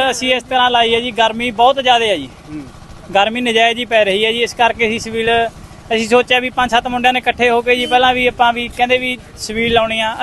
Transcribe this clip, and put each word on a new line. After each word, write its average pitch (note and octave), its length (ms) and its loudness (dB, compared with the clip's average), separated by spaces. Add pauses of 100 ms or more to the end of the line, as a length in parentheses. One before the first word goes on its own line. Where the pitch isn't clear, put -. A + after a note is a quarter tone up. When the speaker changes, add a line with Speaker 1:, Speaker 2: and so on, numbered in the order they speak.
(100)
Speaker 1:
ਅਸੀਂ B3+ 240 -2
ਇਸ B3 80 -4
ਤਰ੍ਹਾਂ B3 280 0
ਲਾਈ A#3 240 2
ਹੈ A#3 60 0
ਜੀ, B3 100 -6
ਗਰਮੀ A3+ 400 0
ਬਹੁਤ A#3+ 320 2
ਜ਼ਿਆਦਾ A#3+ 220 4
ਹੈ G#3 120 0
ਜੀ। C3+ 120 -8 (220)
Speaker 2:
ਹੂੰ। D3+ 120 -12 (520)
Speaker 1:
ਗਰਮੀ G#3+ 260 0
ਨਜਾਇਜ਼ A#3 380 2
ਹੀ B3 60 -4
ਪੈ A3+ 200 2
ਰਹੀ G3+ 200 0
ਹੈ A3 80 0
ਜੀ, A#3 100 -2
ਇਸ A3 120 -4
ਕਰਕੇ A3+ 340 0
ਅਸੀਂ A3 120 -4
ਛਬੀਲ, A3+ 300 -4 (640)
ਅਸੀਂ A3 140 -2
ਸੋਚਿਆ B3 300 2
ਵੀ B3 120 -2
ਪੰਜ B3 200 0
ਸੱਤ A#3+ 160 2
ਮੁੰਡਿਆਂ B3 260 0
ਨੇ B3+ 60 0
ਇਕੱਠੇ A#3+ 320 0
ਹੋ A#3 120 2
ਕੇ B3 140 2
ਜੀ, B3 100 -2
ਪਹਿਲਾਂ B3 280 2
ਵੀ B3 120 0
ਆਪਾਂ A#3+ 260 2
ਵੀ A#3 240 -4
ਕਹਿੰਦੇ B3 220 2
ਵੀ B3+ 200 -4 (280)
ਛਬੀਲ A3+ 260 -2
ਲਾਉਣੀ A3+ 280 0
ਆ, A3 220 -4